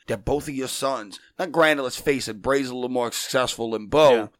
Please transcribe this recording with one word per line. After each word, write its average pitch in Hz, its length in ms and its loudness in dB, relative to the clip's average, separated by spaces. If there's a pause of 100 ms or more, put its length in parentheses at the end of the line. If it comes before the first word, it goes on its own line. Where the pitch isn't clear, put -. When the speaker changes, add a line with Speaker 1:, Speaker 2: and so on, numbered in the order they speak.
Speaker 1:
that 110 180 -6
both 143 220 -2
of 151 80 -10
your 131 140 -6
sons? 120 500 -6 (200)
Now, 185 80 -4
granted, 156 360 4
let's 127 180 -6
face 135 280 -2
it, 107 140 -12
Bray's 135 260 0
a 123 60 -10
little 123 140 -4
more 123 220 -2
successful 117 640 -2
than 107 160 -6
Bo 147 220 8
Speaker 2:
Yeah. 113 160 4 (140)